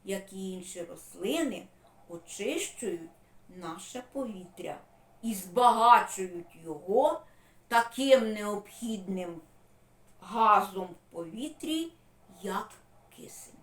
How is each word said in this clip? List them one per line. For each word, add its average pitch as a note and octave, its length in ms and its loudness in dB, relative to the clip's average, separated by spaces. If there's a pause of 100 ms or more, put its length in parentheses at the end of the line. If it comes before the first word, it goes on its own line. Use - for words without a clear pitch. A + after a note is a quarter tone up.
як F#3+ 280 -6
і F#3+ 200 -8
інші F3+ 300 -12
рослини, A3 840 -6 (420)
очищують F3+ 1000 -8 (380)
наше F#3 540 -12 (100)
повітря F#3 680 -10 (420)
і A3+ 120 -4
збагачують G3+ 1300 4
його G#3+ 560 2 (480)
таким A#3 640 4
необхідним G3+ 1080 -6 (800)
газом G3+ 680 4
в - 280 -18
повітрі, D4+ 760 -6 (500)
як G3 280 -6 (460)
кисень. - 460 -20